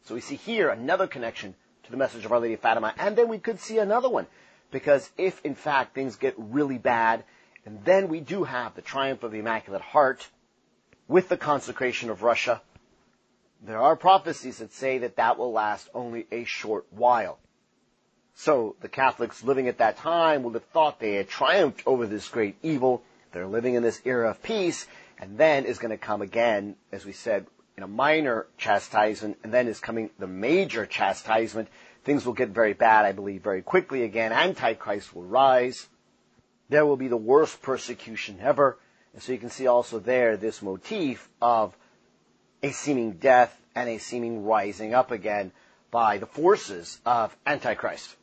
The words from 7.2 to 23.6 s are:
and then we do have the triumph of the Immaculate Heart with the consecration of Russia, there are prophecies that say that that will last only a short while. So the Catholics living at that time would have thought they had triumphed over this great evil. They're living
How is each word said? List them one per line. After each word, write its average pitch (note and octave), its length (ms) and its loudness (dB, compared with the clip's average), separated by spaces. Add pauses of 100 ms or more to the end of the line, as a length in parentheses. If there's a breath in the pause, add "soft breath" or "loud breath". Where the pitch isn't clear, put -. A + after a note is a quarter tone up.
and G#2 200 -16
then F#3+ 240 4
we D#3+ 120 -4
do E3 240 -4
have B2 300 -6
the - 80 -16
triumph C3+ 400 -4
of A2+ 100 -8
the G#2+ 60 -8
Immaculate G#2+ 440 -4
Heart C3+ 460 0 (800)
with F3+ 200 4
the F3 80 0
consecration B2+ 720 -4
of G2 120 -6
Russia, A#2 380 2 (1040)
there A2 180 -8
are D#3 160 6
prophecies E3+ 600 2
that A2 140 -14
say C3 260 -2
that A#2+ 180 -6
that A#2 220 2
will A#2+ 140 -4
last G#2+ 420 -2
only A#2 360 -8
a A#2 140 -8
short G#2+ 460 -6
while. A2 480 2 (960)
So A#2+ 460 0
the G2 80 -12
Catholics A#2+ 560 -2
living C3 240 2
at A#2+ 100 -4
that A2 200 4
time D#3+ 440 2
would A#2 120 -6
have A2+ 120 -6
thought D3+ 340 0
they G#2+ 140 -2
had G2 140 -2
triumphed D3+ 580 2
over A#2+ 200 2
this G2+ 220 -8
great G#2 340 -2
evil. C3 400 0 (300 soft breath)
They're F2 140 -8
living A#2 280 -2